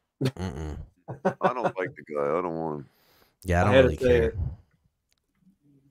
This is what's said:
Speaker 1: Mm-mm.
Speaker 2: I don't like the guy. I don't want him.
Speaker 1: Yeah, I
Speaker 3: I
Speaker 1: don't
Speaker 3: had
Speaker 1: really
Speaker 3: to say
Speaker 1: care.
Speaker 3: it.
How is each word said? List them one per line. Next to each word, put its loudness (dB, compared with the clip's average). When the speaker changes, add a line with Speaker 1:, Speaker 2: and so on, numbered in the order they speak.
Speaker 1:
Mm-mm. -6
Speaker 2:
I 0
don't -2
like -4
the -14
guy. -2
I 0
don't -4
want -6
him. -18
Speaker 1:
Yeah, 2
I 4
Speaker 3:
I 4
Speaker 1:
don't 4
Speaker 3:
had 8
Speaker 1:
really 2
Speaker 3:
to -4
say 4
Speaker 1:
care. 4
Speaker 3:
it. -10